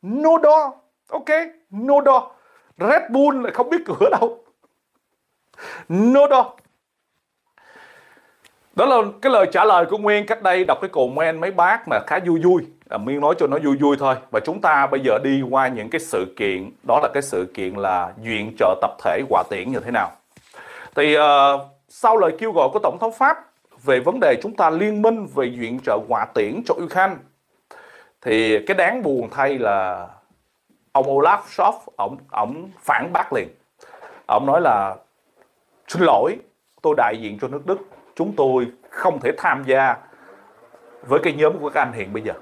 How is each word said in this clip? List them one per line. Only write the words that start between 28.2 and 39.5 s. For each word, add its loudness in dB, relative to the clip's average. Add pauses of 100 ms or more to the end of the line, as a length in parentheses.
thì 0
cái -2
đáng 0
buồn -4
thay -2
là -4 (840)
ông 2
Olaf 2 (100)
Scholz, -2 (160)
ổng, -6 (120)
ổng -6 (100)
phản -4
bác -4
liền. -4 (800)
Ổng 0
nói 2
là: 0 (920)
"Xin -4
lỗi, 2 (460)
tôi 2
đại 0
diện -10
cho -8
nước -12
Đức, -2 (380)
chúng -6
tôi 2 (220)
không -2
thể -2
tham -2